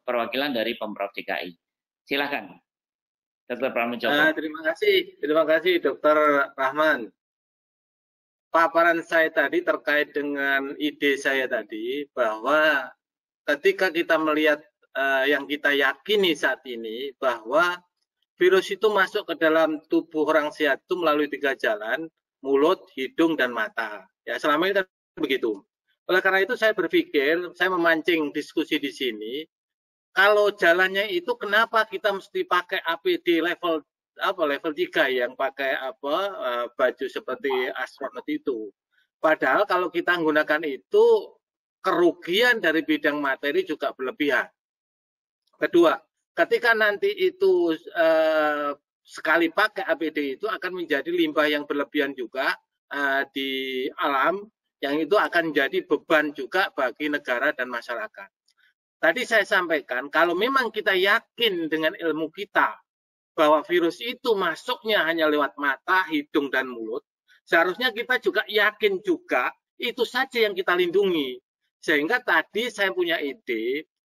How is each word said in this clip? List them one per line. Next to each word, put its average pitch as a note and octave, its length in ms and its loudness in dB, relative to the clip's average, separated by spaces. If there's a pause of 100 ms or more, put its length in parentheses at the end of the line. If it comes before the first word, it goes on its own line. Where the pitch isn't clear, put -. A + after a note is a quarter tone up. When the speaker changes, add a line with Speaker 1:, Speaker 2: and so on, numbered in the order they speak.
Speaker 1:
perwakilan B2 480 -2
dari A2+ 240 -2
Pemprov G2+ 320 -6
D - 160 -14
K E2+ 160 -6
I. F2 160 -12 (480)
Silakan, C#3 480 -4 (920)
Dokter B2 240 -4
Pramujoko. A#2+ 400 -2
Speaker 2:
Eh, D3+ 240 4
terima D#3 320 -8
kasih, G3 300 2 (260)
terima D3+ 240 2
kasih E3 320 2
Dokter D3+ 800 2
Rahman. C3+ 480 0 (1400)
Paparan E3 560 4
saya D#3+ 240 2
tadi D#3 320 0
terkait D3 480 -2
dengan C#3 640 -2
ide C#3+ 400 0
saya C3+ 320 -2
tadi A#2 640 -6
bahwa C3 800 0 (560)
ketika F#3 400 0
kita E3 320 0
melihat, D#3 400 2 (320)
eh, C3+ 400 0
yang C#3 160 -2
kita C#3+ 240 -2
yakini D3+ 640 0
saat C#3 320 -2
ini A#2+ 480 -10
bahwa C3 640 -2 (580)
virus F#3 320 4
itu G3+ 220 0
masuk G3 400 0
ke D#3+ 80 -4
dalam D#3 480 2
tubuh D#3 400 0
orang D3+ 240 2
sehat C#3+ 320 0
itu - 160 -6
melalui D3+ 260 2
tiga C#3 300 -2
jalan, A#2 500 -4 (380)
mulut, C#3 500 2
hidung, C#3+ 460 0
dan B2+ 100 2
mata. G#2+ 560 -6 (220)
Ya, A#2+ 100 -4
selama D#3 300 2
ini G3+ 100 0
kan F#3+ 80 2 (320)
begitu. C3 460 -2 (420)
Oleh - 140 2
karena F#3+ 240 2
itu A#3+ 100 -2
saya A3 220 2
berpikir, E3 800 0
saya F3 160 0
memancing E3 640 2
diskusi D3+ 420 -4
di C#3+ 160 -6
sini, A#2+ 540 -6 (640)
kalau G#3 400 4
jalannya F#3+ 600 2
itu F3 200 -4
kenapa G#3+ 560 0
kita G3 240 -2
mesti F#3 320 -8
pakai F3+ 400 -2
A E3 160 -4
P F3 240 0
D E3+ 160 2
level, E3 400 -2 (400)
apa, F3+ 240 -2
level C#3+ 280 -2
tiga D#3+ 360 0
yang B2 240 -2
pakai, C3+ 400 -4
apa, C#3 420 -6 (220)
eh, A#2+ 280 -4 (120)
baju B2+ 320 0
seperti C3 640 -4
astronot B2+ 560 -10
itu. A#2+ 400 -6 (480)
Padahal D#3 480 2
kalau F#3 240 0
kita F3 240 -2
menggunakan D3+ 520 0
itu, D#3 400 2 (760)
kerugian F#3+ 800 2
dari D#3+ 240 0
bidang D3+ 320 0
materi C#3+ 480 -2
juga C#3+ 280 -6
berlebihan. B2+ 560 -2 (1080)
Kedua, D3+ 400 4 (360)
ketika A#3 400 2
nanti G#3 400 0
itu, F3+ 640 2
eh, D#3 960 0 (320)
sekali D#3+ 480 0
pakai G3+ 320 -2
A D#3+ 80 -2
P D#3 160 -2
D D3+ 80 -6 (160)
itu G3+ 160 -8
akan F3+ 320 -8
menjadi D3 320 -4
limbah D#3 320 0
yang D3 240 -2
berlebihan C#3+ 480 -2
juga, C3 400 -4 (320)
eh, C#3 320 -2 (160)
di C3+ 120 -4 (520)
alam, D#3 480 0 (320)
yang C#3+ 160 -2
itu D#3 160 0
akan E3 400 0
jadi C#3+ 320 0
beban D3+ 480 0
juga D#3 400 -4
bagi C3+ 320 -4
negara C#3+ 480 -2
dan B2+ 160 -6
masyarakat. A#2 600 -10 (680)
Tadi A#3 320 0
saya G#3+ 160 4
sampaikan, D#3 640 -2
kalau E3+ 240 2
memang A#3+ 400 0
kita G#3+ 240 -2
yakin G3 720 0
dengan D#3+ 240 0
ilmu D#3 400 -4
kita C3+ 480 -2 (560)
bahwa D3+ 240 6
virus E3 400 0
itu A#3+ 320 -2
masuknya F#3+ 720 -2
hanya D#3+ 240 2
lewat D3 320 2
mata, C#3+ 480 0
hidung, D3 400 -2
dan C3 160 -2
mulut, A#2 400 -8 (400)
seharusnya F3+ 480 0
kita A#3 240 -2
juga G#3 320 -2
yakin G#3 560 0
juga D3+ 480 -2 (240)
itu A#3+ 240 -6
saja A#3 480 0
yang F#3 80 -6
kita F#3 160 0
lindungi. F3 640 2 (400)
Sehingga E3 480 0
tadi G#3 480 -2
saya G3 160 -2
punya F3 320 -2
ide, B2+ 640 -6 (220)